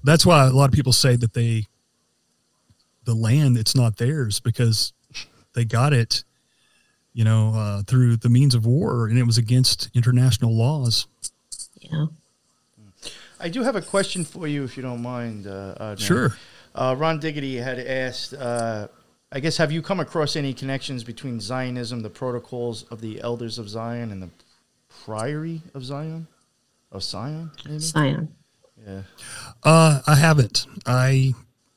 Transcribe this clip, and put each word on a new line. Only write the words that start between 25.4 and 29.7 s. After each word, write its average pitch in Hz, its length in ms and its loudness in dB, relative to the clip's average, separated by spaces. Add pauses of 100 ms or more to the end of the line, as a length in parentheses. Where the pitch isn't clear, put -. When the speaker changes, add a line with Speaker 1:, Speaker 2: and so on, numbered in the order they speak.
Speaker 3:
of 135 100 -12
Zion? 156 420 -12 (680)
Of 98 100 -10
Sion, 151 480 -10 (140)
maybe? 151 160 -10
Speaker 2:
Sion. 156 480 -2 (580)
Speaker 3:
Yeah. 98 160 -12 (600)
Speaker 1:
Uh, 156 440 6